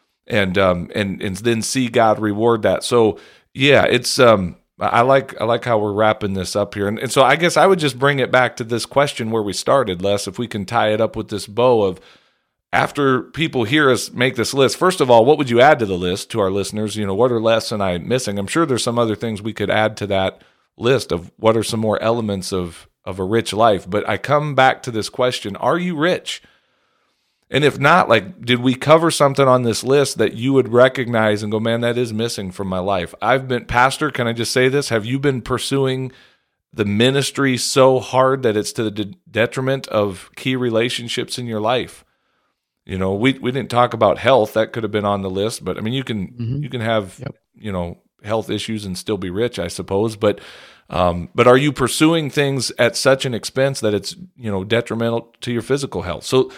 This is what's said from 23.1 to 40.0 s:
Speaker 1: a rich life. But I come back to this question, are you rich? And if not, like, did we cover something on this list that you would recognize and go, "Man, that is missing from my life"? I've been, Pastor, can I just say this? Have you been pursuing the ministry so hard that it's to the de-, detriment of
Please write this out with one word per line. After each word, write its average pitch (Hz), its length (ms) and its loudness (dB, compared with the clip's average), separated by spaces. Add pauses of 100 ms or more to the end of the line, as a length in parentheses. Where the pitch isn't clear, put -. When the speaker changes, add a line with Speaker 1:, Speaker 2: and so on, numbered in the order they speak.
Speaker 1:
a 95 60 -2
rich 110 280 -2
life. 101 380 2
But 101 180 -2
I 107 80 -2
come 147 380 -2
back 131 300 4
to 131 60 -8
this 110 200 -6
question, 123 460 -4
are 143 220 0
you 180 180 -4
rich? 160 460 -2 (1080)
And 139 120 0
if 139 160 2
not, 151 300 4
like, 117 340 0
did 123 180 0
we 127 140 2
cover 160 360 4
something 139 360 2
on 127 160 4
this 113 220 -2
list 135 320 2
that 107 160 0
you 123 220 -2
would 117 180 2
recognize 117 720 2
and 104 100 -6
go, 110 80 -2
"Man, 117 220 -2
that 120 160 -2
is 123 120 -2
missing 107 400 -6
from 95 180 -8
my 92 100 -2
life"? 90 420 -2
I've 131 260 -2
been, 123 200 -4
Pastor, 135 440 2
can 120 160 -2
I 117 60 -2
just 117 200 -4
say 131 180 4
this? 139 180 -2
Have 110 160 -2
you 127 140 -4
been 135 240 -2
pursuing 131 720 -4 (600)
the 104 140 -2
ministry 131 720 0
so 131 420 4
hard 131 420 0
that 107 140 2
it's 104 160 -4
to 120 120 -4
the 107 60 -2
de-, 101 260 -8 (140)
detriment 131 580 -2
of 101 460 -4